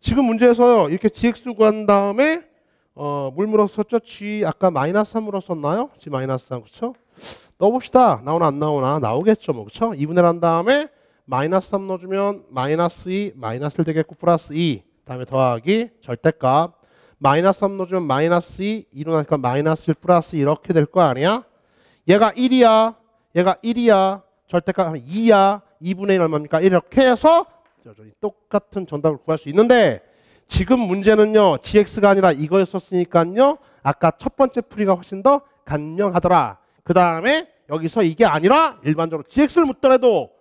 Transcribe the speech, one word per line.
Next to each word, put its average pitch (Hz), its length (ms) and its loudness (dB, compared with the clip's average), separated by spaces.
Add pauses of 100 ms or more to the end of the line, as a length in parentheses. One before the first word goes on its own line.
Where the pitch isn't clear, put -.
지금 254 240 0
문제에서요. 233 640 4
이렇게 190 200 0
지엑스 233 440 -4
구한 214 320 0
다음에 208 580 0 (500)
어, 143 420 -8
뭘 196 120 -4
물었었죠? 214 520 0
G 208 460 -8
아까 175 260 -2
마이너스 170 420 -2
삼 220 100 -4
물었었나요? 190 760 -6
G - 120 -20
마이너스 131 380 -6
삼, 123 140 -10
그쵸? 226 320 -12 (640)
넣어봅시다. 220 680 0
나오나 160 240 -2
안 143 120 -4
나오나? 147 400 -2
나오겠죠, 156 520 -2
뭐, 113 140 -8
그쵸? 220 280 -8
이분의 156 300 -2
한 170 160 0
다음에 185 480 0 (380)
마이너스 156 460 -4
삼 196 160 -6
넣어주면 190 640 -6
마이너스 156 600 -4
이, 196 260 -6
마이너스 127 440 -8
일 165 60 0
되겠고, 160 300 -4
플러스 170 380 -2
이. 151 300 -4 (200)
다음에 127 220 -12
더하기 131 640 -2 (100)
절대값. 143 760 -2 (440)
마이너스 165 440 0
삼 196 160 -4
넣어주면 185 260 -6
마이너스 165 580 -2
이, 208 320 -6
이로 151 200 -6
나니까 151 240 -2
마이너스 143 520 -2
일 156 60 0
플러스 175 420 0
이 - 20 -2
이렇게 147 340 -2
될 151 120 4
거 185 160 0
아니야? 165 420 0 (640)
얘가 208 240 4
일이야. 226 640 4 (400)
얘가 180 260 0
일이야. 208 640 2 (240)
절대값 175 400 -2
하면 156 180 -8
이야. 202 560 2 (200)
이분의 190 340 -2
일 180 60 0
얼마입니까? 156 400 -2
일 190 60 0
이렇게 190 340 0
해서 294 440 4 (400)
여전히 110 260 -20 (100)
똑같은 202 680 -8
정답을 147 300 -4
구할 160 200 -4
수 139 120 -12
있는데 202 520 2 (460)
지금 196 320 0
문제는요. 208 840 2
지엑스가 202 460 2
아니라 190 220 4
이거였었으니까요. 180 1300 0 (240)
아까 151 300 0
첫 - 240 -10
번째 262 260 0
풀이가 202 320 -2
훨씬 190 300 -8
더 277 180 4 (240)
간명하더라. 165 920 -2 (240)
그 175 100 -4
다음에 185 540 0 (220)
여기서 160 340 -4
이게 165 220 0
아니라 202 580 2
일반적으로 156 440 -4
지엑스를 302 380 0
묻더라도 254 760 2